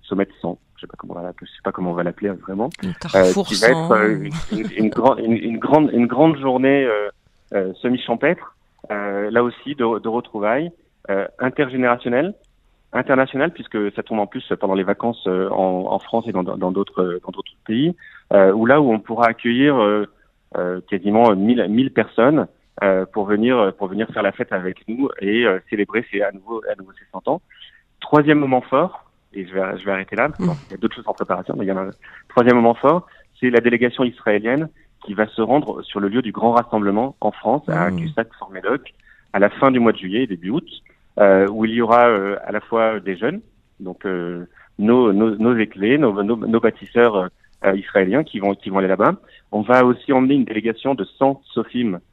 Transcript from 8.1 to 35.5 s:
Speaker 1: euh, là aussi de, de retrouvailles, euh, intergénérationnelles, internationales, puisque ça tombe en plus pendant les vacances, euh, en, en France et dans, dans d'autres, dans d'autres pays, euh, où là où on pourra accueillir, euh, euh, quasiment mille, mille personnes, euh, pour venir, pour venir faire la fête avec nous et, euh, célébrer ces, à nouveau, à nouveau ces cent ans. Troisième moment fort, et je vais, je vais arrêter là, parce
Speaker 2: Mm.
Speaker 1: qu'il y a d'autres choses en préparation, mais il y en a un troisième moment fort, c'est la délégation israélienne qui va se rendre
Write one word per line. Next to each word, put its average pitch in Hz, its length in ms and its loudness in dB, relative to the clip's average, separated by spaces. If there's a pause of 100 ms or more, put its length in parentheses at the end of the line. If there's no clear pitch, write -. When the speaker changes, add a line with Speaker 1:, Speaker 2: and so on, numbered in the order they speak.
Speaker 1:
euh, 101 400 -6
là 120 120 2
aussi 127 320 -6
de, 113 240 0
de 113 100 -6
retrouvailles, 117 600 -4 (380)
euh, 98 180 -2 (120)
intergénérationnelles, 127 920 -2 (600)
internationales, 135 580 0
puisque 104 420 -6
ça 110 80 -10
tombe 110 180 -6
en 101 80 -2
plus - 320 -10
pendant 98 140 -2
les 95 100 0
vacances, 90 440 -4
euh, 92 240 -2
en, 95 400 -2
en 98 80 -2
France - 280 -4
et - 40 -8
dans, 92 120 -2
dans 92 280 -4
d'autres, 92 520 -4
dans 95 80 -14
d'autres - 220 -16 (120)
pays, 139 300 0 (380)
euh, 95 180 8
où 110 140 2
là 139 160 6
où 131 100 4
on 110 80 0
pourra 113 280 0
accueillir, 123 500 2
euh, 104 280 2 (520)
euh, 90 320 -4
quasiment 104 460 4
mille, 107 340 2
mille 131 220 0
personnes, 117 560 2 (360)
euh, 95 220 2
pour 101 200 -4
venir, 107 520 2
pour 98 100 -6
venir 101 220 -4
faire 110 120 -6
la 98 100 0
fête - 220 -8
avec 92 340 -8
nous 127 220 -4 (100)
et, 107 260 0
euh, 95 140 2 (100)
célébrer 104 420 -2
ces, 101 100 -4
à 101 100 -2
nouveau, 107 300 -12 (100)
à 104 40 -6
nouveau 95 180 -20
ces - 180 -20
cent - 160 -10
ans. 156 140 -4 (580)
Troisième 147 380 4
moment 131 240 0
fort, 151 440 -2 (280)
et 95 120 -10
je 90 80 -20
vais, 95 260 -4
je 90 60 -18
vais 101 60 -4
arrêter 95 240 -6
là, 127 140 0
parce 156 100 -12
Speaker 2:
Mm. 175 140 -2
Speaker 1:
qu'il 139 180 -14
y - 40 -16
a - 20 -14
d'autres - 180 -4
choses 113 120 -12
en 104 60 -4
préparation, 95 440 -6
mais 110 80 -4
il 95 40 -4
y - 20 -2
en 95 60 -2
a 95 40 -4
un 95 80 -6 (400)
troisième 123 260 6
moment 117 200 4
fort, 160 320 2 (320)
c'est 127 100 0
la 120 100 4
délégation 120 440 0
israélienne 117 640 -2 (340)
qui 104 100 -12
va 107 140 0
se - 140 -6
rendre 113 400 0